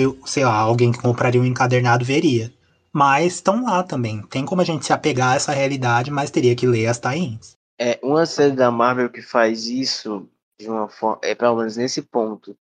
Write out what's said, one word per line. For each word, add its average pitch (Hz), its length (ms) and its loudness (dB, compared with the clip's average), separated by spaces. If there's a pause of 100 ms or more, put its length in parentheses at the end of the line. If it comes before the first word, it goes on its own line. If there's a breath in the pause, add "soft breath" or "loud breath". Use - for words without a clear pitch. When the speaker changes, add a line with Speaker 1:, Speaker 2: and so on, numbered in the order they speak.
(260)
Speaker 1:
sei 139 200 -2
lá, 113 100 2
alguém 120 360 2
que 120 100 -4
compraria 123 400 2
um 127 40 2
encadernado 123 600 2
veria. 131 460 0 (400)
Mas 147 500 2
tão 226 240 0
lá 185 180 0
também. 113 460 -4
Tem 135 160 -4
como 185 160 0
a 170 40 4
gente 156 200 -4
se 151 80 2
apegar 127 400 0
a - 20 2
essa 143 160 -2
realidade, 135 580 -2
mas 135 220 -4
teria 123 240 2
que 123 100 -2
ler 113 220 2
as 120 120 -2
tie-ins. 143 560 -6 (240)
Speaker 2:
É, 120 220 0
uma 156 240 2
série 143 300 2
da 127 160 4
Marvel 123 380 2
que 120 120 -18
faz 113 460 0
isso 120 600 -6 (360)
de 110 60 -14
uma 110 180 -4
forma, - 360 -4
é, 104 120 -2
pelo 120 220 2
menos 110 200 -4
nesse 123 240 -4
ponto, 110 600 -6